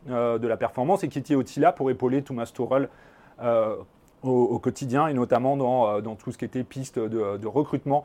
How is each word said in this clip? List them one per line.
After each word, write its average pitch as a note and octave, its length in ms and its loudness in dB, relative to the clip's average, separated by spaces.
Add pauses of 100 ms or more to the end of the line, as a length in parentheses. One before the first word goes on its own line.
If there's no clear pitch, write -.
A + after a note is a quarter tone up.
euh, A#2 300 0
de A#2 80 -2
la A2 100 0
performance C3 460 0
et D3+ 60 -2
qui D3 100 -6
était C#3+ 160 0
aussi C3 240 0
là D#3+ 120 6
pour C3+ 200 0
épauler B2+ 320 0
Thomas A#2 280 -8
Tuchel, C3 380 0 (520)
euh, A2+ 340 2 (480)
au, C3 80 0
au B2 280 4
quotidien C3 480 0
et D3+ 60 -2
notamment B2+ 440 2
dans, B2+ 300 2
euh, G#2 140 0
dans A2 140 -8
tout - 160 -12
ce - 80 -10
qui B2+ 60 -6
était B2+ 180 -4
piste - 340 -10
de, G#2+ 400 -2
de G#2 100 -8
recrutement. C#3+ 580 0